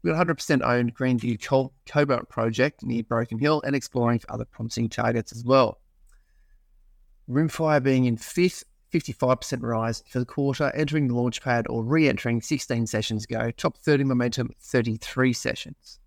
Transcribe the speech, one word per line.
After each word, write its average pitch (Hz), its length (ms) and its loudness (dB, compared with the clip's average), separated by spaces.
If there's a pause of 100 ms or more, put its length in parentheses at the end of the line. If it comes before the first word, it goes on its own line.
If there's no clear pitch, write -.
We've 170 80 0
got 160 40 0
a - 20 -2
hundred 165 180 2
percent 139 260 0
owned 120 320 2
Greenview 120 500 0
Col-, 131 300 0 (140)
Cobalt 143 420 0
Project 117 540 0
near 117 180 -4
Broken 113 380 -2
Hill 147 260 2
and 139 100 -2
exploring 120 440 0
for - 120 -12
other 113 140 -8
promising 117 420 -6
targets 117 440 -2
as 117 120 -12
well. 127 360 2 (1500)
Rimfire 151 540 2
being 131 240 4
in 117 120 2
fifth, - 480 0 (260)
fifty-five 127 500 0
percent 120 220 -6
rise 113 440 -2
for - 120 -4
the 123 60 -2
quarter, 139 500 -2
entering 147 320 0
the 120 80 0
Launchpad 120 540 0
or 117 140 -4
re-entering 120 580 2
sixteen 120 440 -2
sessions 107 380 -4
ago, 117 260 -4
top - 300 -4
thirty 143 240 2
momentum, 123 560 0
thirty-three 120 760 0
sessions. - 720 -8